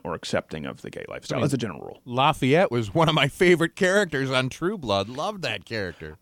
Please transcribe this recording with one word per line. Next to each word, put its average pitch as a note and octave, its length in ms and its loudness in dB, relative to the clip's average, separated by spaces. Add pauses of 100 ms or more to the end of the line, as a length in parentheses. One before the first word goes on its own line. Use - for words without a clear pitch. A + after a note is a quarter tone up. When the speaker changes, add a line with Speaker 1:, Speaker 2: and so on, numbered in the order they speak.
Speaker 1:
or E2+ 120 -6
accepting - 520 -4
of B1 160 -10
the - 80 -12
gay G1+ 160 -12
lifestyle - 300 -8
Speaker 2:
I - 40 0
mean, - 40 2
Speaker 1:
as C#3 80 0
a C3 40 2
general F#2+ 240 -6
rule. G1+ 240 -14
Speaker 2:
Lafayette C#3 640 2
was A2+ 220 -2
one D#3+ 160 4
of D#3 60 4
my C#3+ 120 4
favorite E3 480 4
characters F#3+ 560 2
on C3 180 2
True G3 300 -4
Blood. G2+ 300 0
Loved F3 340 -6
that G#2+ 220 -6
character. F2 560 -6